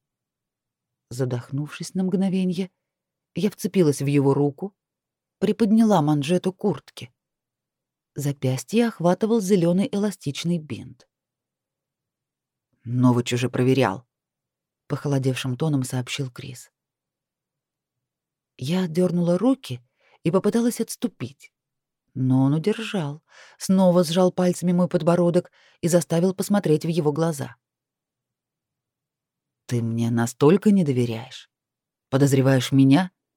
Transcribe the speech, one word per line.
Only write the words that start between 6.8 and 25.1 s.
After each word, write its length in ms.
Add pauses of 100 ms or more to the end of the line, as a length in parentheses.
Запястье 680
охватывал 540
зеленый 500
эластичный 640
бинт. 480 (1800)
"Новыч 480
уже 160
проверял", 580 (800)
похолодевшим 680
тоном 260
сообщил 480
Крис. 400 (1800)
Я 300
отдернула 520
руки 440 (420)
и 80
попыталась 480
отступить, 720 (640)
но 300
он 100
удержал, 680 (360)
снова 480
сжал 260
пальцами 400
мой 160
подбородок 640 (300)